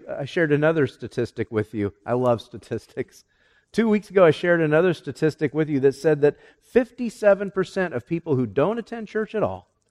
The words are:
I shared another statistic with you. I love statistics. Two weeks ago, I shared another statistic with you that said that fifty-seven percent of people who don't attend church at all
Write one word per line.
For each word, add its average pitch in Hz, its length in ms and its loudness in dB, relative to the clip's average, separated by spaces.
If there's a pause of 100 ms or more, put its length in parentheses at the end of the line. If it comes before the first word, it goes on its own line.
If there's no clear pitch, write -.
I 139 160 -8
shared 160 260 0
another 151 360 2
statistic - 640 -6
with 107 240 -4
you. 101 180 -4 (140)
I 120 60 -2
love 123 280 0
statistics. - 840 -12 (480)
Two 226 180 0
weeks 208 200 0
ago, 190 140 4
I 160 80 8
shared 170 300 2
another 160 320 2
statistic 151 600 -4
with 151 160 -2
you 143 120 -2
that 135 140 2
said 156 260 0
that 143 160 2 (240)
fifty-seven 208 880 0
percent 185 420 -4
of 120 140 -6
people 165 300 -4
who 123 80 0
don't 147 340 -2
attend 226 300 -12
church 220 260 -6
at 208 80 -2
all 95 260 -6 (220)